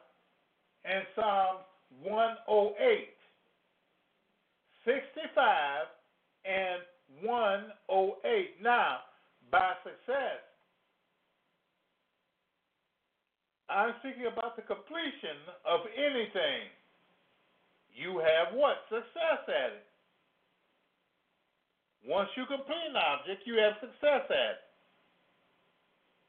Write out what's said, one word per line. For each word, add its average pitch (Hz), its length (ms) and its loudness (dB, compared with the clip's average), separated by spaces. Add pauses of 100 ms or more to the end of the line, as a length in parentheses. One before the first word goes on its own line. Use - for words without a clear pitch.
(840)
and 190 220 -2 (100)
Psalm 190 420 2 (460)
one 226 320 2 (140)
oh 208 320 6
eight. - 340 2 (1700)
Sixty-five 220 1040 2 (580)
and 190 380 -2 (440)
one 214 460 0 (160)
oh 190 380 2
eight. 214 360 0
Now, 208 360 2 (520)
by 185 220 4 (120)
success, 226 600 -4 (3250)
I'm 208 300 0
speaking 247 280 -8
about 233 300 -6
the 214 60 -14
completion 226 760 -8 (280)
of 165 160 2 (140)
anything. 208 720 -2 (1300)
You 170 240 -8
have 202 340 4
what? 254 360 2
Success 285 580 -2
at 139 240 0
it. 104 140 -18 (2250)
Once 190 300 0
you 254 100 -6
complete 285 440 -8
an 254 80 -4
object, 175 500 -2
you 233 80 -2
have 214 240 6
success 262 500 0
at 120 300 0
it. - 20 -20 (1700)